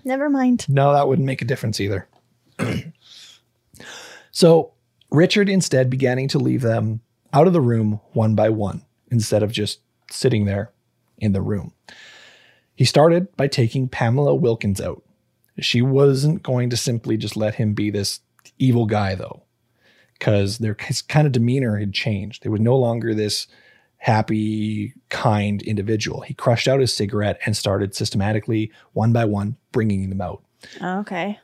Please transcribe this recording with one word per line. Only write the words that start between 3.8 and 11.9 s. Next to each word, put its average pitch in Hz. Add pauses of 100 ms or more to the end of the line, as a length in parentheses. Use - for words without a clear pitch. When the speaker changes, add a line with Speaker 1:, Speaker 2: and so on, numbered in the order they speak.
Speaker 2:
So 165 (400)
Richard 185
instead 139
began 131
to 151
leave 127
them 110 (320)
out 151
of 185
the 170
room 110 (140)
one 110
by 107
one 104 (280)
instead 107
of 107
just - (320)
sitting 110
there 98 (460)
in 107
the 95
room. 101 (1040)